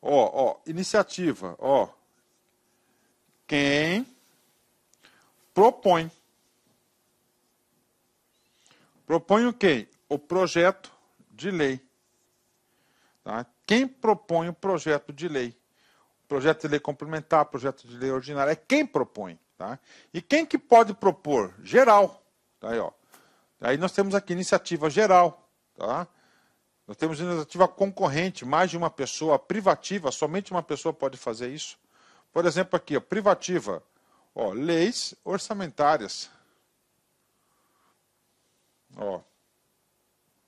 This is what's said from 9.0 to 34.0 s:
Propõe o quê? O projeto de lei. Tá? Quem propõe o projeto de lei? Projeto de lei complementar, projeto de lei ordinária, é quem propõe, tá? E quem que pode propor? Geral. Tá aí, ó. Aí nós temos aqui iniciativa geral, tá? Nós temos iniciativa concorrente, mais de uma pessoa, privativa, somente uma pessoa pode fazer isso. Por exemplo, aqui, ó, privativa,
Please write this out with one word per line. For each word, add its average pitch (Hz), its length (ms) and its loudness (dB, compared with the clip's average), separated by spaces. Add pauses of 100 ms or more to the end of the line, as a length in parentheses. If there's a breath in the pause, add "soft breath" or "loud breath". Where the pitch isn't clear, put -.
Propõe 190 400 2
o 240 80 0
quê? 151 340 0 (220)
O 147 80 -2
projeto 180 760 0 (380)
de 156 220 -10
lei. 139 280 -2 (1400)
Tá? 113 220 -10 (200)
Quem 247 220 2
propõe 175 640 -2
o 175 40 -10
projeto 160 580 -2
de 147 160 -10
lei? 127 300 -6 (680)
Projeto 143 340 0
de 156 80 -6
lei 147 100 0
complementar, 151 680 -2
projeto 131 420 -8
de 120 80 -20
lei 131 160 -4
ordinária, 139 400 -2
é 160 40 0
quem - 300 0
propõe, 98 540 -6 (180)
tá? 107 220 -10 (340 soft breath)
E - 80 -8
quem 311 240 0
que 311 120 -4
pode 226 360 6
propor? 143 680 -2
Geral. 202 640 4 (360)
Tá 107 100 -12
aí, 117 100 -4
ó. 87 120 -6 (680 soft breath)
Aí 127 160 -2
nós 180 140 -4
temos 196 220 -2
aqui 196 200 -2
iniciativa 175 560 -2
geral, 180 600 4 (260)
tá? 143 320 -6 (800)
Nós 104 100 -18
temos 156 220 -4
iniciativa 175 480 0
concorrente, 180 800 -2
mais 160 240 2
de 160 80 -8
uma 170 120 -2
pessoa, 143 500 -2
privativa, 185 720 -2
somente 160 400 -6
uma 180 100 -4
pessoa 156 320 -6
pode 135 240 -6
fazer 120 320 -8
isso. - 280 -14 (540 soft breath)
Por 170 140 0
exemplo, 175 300 0
aqui, 151 220 -2
ó, - 20 2
privativa, 175 840 -2 (540)